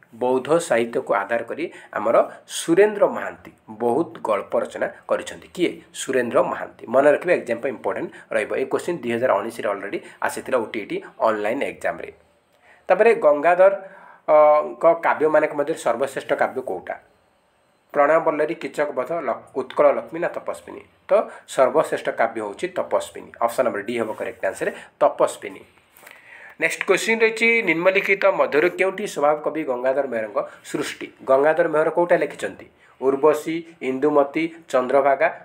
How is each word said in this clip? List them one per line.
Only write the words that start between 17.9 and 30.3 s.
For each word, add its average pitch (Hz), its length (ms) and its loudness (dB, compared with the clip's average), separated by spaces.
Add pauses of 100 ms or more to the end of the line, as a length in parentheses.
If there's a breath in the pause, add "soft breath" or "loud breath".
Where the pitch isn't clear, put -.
ପ୍ରଣୟବଲ୍ଲରୀ, 151 600 2
କୀଚକବଧ, 143 580 -4
ଲ-, 139 300 -4 (120)
ଉତ୍କଳ 135 380 0
ଲକ୍ଷ୍ମୀ 165 280 -6
ନା 165 80 -2
ତପସ୍ୱିନୀ? - 520 -12 (280)
ତ 202 200 2 (200 loud breath)
ସର୍ବଶ୍ରେଷ୍ଠ 135 600 0
କାବ୍ୟ 113 320 -2
ହେଉଛି 107 280 -8
ତପସ୍ୱିନୀ। - 640 -6 (100)
Option 117 240 0
number 104 140 -2
D 117 180 -6
ହେବ 110 140 -2
correct 98 340 -8
ଆନ୍ସର, 170 240 -4 (300 loud breath)
ତପସ୍ୱିନୀ। - 600 0 (1000 loud breath)
Next 160 240 -2
question 220 360 2
ରହିଛି, 226 420 2
ନିମ୍ନଲିଖିତ 190 640 2
ମଧ୍ୟରୁ 156 440 2
କେଉଁଟି 190 360 -2
ସ୍ୱଭାବ 151 340 0
କବି 156 240 -4
ଗଙ୍ଗାଧର 131 420 -2
ମେହେରଙ୍କ 110 320 -4 (260 loud breath)